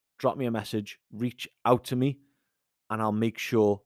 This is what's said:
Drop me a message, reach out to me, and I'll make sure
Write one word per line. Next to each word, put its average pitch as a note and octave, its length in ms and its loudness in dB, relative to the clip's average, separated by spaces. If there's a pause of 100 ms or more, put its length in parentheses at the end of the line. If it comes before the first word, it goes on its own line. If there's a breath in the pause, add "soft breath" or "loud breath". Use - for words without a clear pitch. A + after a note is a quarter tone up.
(180)
Drop B2+ 180 0
me C3+ 100 -4
a A#2+ 40 -2
message, G#2+ 480 -6 (140)
reach A#2 360 -8 (160)
out A#2+ 200 4
to - 100 -6
me, C3 240 -2 (720)
and A2 100 -4
I'll A2 120 0
make A2 260 -2
sure G#2 480 2